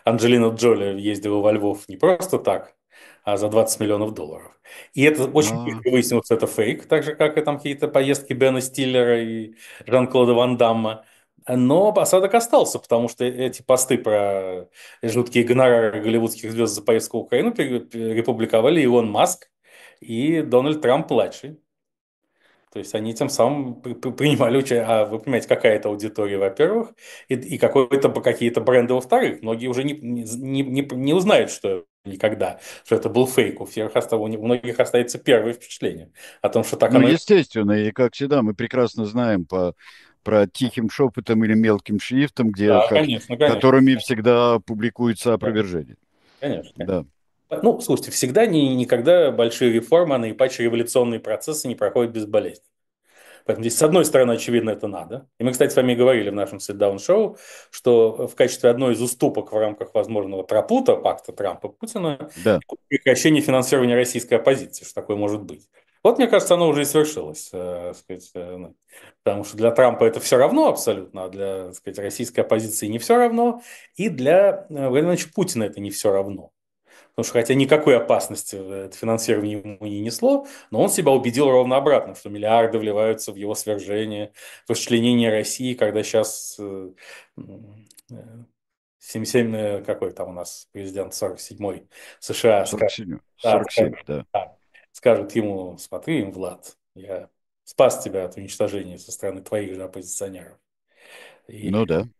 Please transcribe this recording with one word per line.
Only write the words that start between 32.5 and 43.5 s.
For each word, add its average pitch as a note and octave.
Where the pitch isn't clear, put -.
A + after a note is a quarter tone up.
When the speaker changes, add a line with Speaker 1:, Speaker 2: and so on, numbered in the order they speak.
Speaker 1:
что A#2
это A2+
был A#2+
фейк. G2
У G2
всех G#2+
оста-, A#2
у G#2+
не-, A2
у G#2+
многих B2
останется A#2+
первое A#2
впечатление -
о G#2
том, A2+
что -
так A2+
Speaker 2:
Ну, C3
Speaker 1:
оно B2+
и D#3
Speaker 2:
естественно, C3
и G#2+
как B2
всегда, C#3+
мы G#2+
прекрасно A#2
знаем G#2+
по, F2+
про G#2
тихим A2+
шепотом A2+
или G#2+
мелким A2
шрифтом, B2+
где G2+
Speaker 1:
Да, G#2+
Speaker 2:
как-, -
Speaker 1:
конечно, B2
конечно. D3